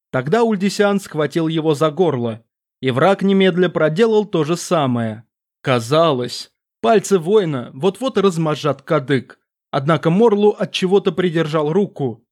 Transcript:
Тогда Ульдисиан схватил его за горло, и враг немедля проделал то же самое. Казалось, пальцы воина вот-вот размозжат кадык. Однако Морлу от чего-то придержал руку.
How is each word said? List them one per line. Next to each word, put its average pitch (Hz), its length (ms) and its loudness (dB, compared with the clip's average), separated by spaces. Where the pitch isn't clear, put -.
Тогда 151 320 0
Ульдисиан 202 560 0
схватил 156 480 -4
его 160 260 0
за 151 160 2
горло, 135 540 -2
и 127 100 0
враг 180 300 2
немедля 185 480 2
проделал 202 560 0
то 185 180 -2
же 165 140 -2
самое. 120 680 -2
Казалось, 127 920 0
пальцы 214 360 2
воина 160 560 0
вот-вот 196 440 -2
размозжат 160 640 0
кадык. 139 580 -2
Однако 151 380 0
Морлу 208 400 4
от - 240 -4
чего-то 190 400 0
придержал 160 580 -2
руку. 165 600 -4